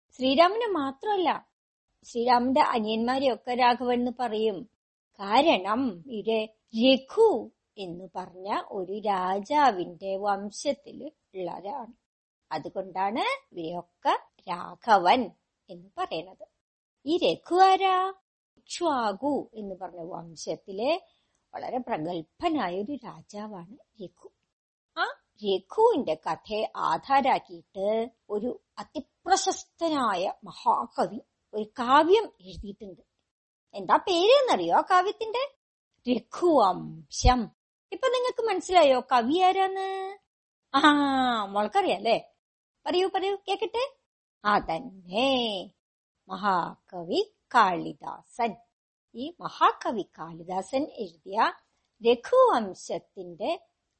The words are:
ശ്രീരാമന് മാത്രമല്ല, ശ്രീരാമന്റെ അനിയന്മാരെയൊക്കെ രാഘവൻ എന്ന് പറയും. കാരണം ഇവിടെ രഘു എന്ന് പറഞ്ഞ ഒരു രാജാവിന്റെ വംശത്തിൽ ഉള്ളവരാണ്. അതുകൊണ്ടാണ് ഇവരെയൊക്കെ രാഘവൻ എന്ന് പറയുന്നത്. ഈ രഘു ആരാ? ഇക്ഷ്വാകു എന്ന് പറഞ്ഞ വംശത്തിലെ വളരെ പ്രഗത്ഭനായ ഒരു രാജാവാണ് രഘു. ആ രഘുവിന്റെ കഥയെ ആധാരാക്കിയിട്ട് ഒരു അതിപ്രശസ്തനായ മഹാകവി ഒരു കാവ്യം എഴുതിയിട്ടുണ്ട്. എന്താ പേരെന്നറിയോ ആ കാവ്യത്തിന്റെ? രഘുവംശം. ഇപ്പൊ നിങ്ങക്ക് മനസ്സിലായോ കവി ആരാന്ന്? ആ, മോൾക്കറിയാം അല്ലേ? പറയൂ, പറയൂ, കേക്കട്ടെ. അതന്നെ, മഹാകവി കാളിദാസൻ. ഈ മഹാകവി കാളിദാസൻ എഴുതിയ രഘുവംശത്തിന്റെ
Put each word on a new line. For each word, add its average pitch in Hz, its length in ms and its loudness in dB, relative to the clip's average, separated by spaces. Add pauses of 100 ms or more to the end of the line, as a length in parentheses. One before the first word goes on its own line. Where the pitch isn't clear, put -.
(100)
ശ്രീരാമന് 349 600 2
മാത്രമല്ല, 349 840 -2 (480)
ശ്രീരാമന്റെ 247 580 2
അനിയന്മാരെയൊക്കെ 233 920 0
രാഘവൻ 247 440 2
എന്ന് 247 200 0
പറയും. 220 500 -4 (520)
കാരണം 214 920 2
ഇവിടെ 220 380 -4 (360)
രഘു 269 680 4 (260)
എന്ന് 185 360 -12
പറഞ്ഞ 185 540 -8
ഒരു 196 300 -8
രാജാവിന്റെ 196 1160 0
വംശത്തിൽ 208 960 -6 (220)
ഉള്ളവരാണ്. 202 580 -10 (600)
അതുകൊണ്ടാണ് 190 680 -6 (320)
ഇവരെയൊക്കെ 175 640 -6 (300)
രാഘവൻ 180 800 2 (400)
എന്ന് 175 180 -20 (100)
പറയുന്നത്. 190 500 -10 (580)
ഈ - 120 0
രഘു - 380 0
ആരാ? 381 580 4 (420)
ഇക്ഷ്വാകു 254 960 -2
എന്ന് 202 200 -12
പറഞ്ഞ 180 260 -14
വംശത്തിലെ 175 1000 -6 (520)
വളരെ - 240 -8
പ്രഗത്ഭനായ 190 1000 -4
ഒരു 208 120 -8
രാജാവാണ് 208 1120 -16
രഘു. - 280 -20 (640)
ആ 349 60 -2 (400)
രഘുവിന്റെ 208 680 0
കഥയെ 208 640 -6
ആധാരാക്കിയിട്ട് 202 1300 -2 (200)
ഒരു 208 300 -6 (180)
അതിപ്രശസ്തനായ 285 1500 -4 (120)
മഹാകവി 208 760 -2 (340)
ഒരു 214 100 -6
കാവ്യം 302 760 2
എഴുതിയിട്ടുണ്ട്. 190 640 -16 (720)
എന്താ 196 220 2
പേരെന്നറിയോ 349 800 4
ആ 302 40 4
കാവ്യത്തിന്റെ? 427 760 0 (560)
രഘുവംശം. 208 1400 2 (420)
ഇപ്പൊ 392 140 -2
നിങ്ങക്ക് 494 360 -2
മനസ്സിലായോ 349 580 4
കവി 247 380 0
ആരാന്ന്? 381 800 0 (560)
ആ, 269 60 2 (640)
മോൾക്കറിയാം 208 520 0
അല്ലേ? 202 360 -2 (540)
പറയൂ, 359 280 0
പറയൂ, 392 220 -2 (120)
കേക്കട്ടെ. 453 480 -4 (480)
അതന്നെ, 202 1300 -2 (580)
മഹാകവി 185 1040 -4 (200)
കാളിദാസൻ. 180 1040 -2 (580)
ഈ 269 260 -10
മഹാകവി 311 640 0
കാളിദാസൻ 180 800 -6
എഴുതിയ 220 680 -4 (580)
രഘുവംശത്തിന്റെ 226 1500 0 (400)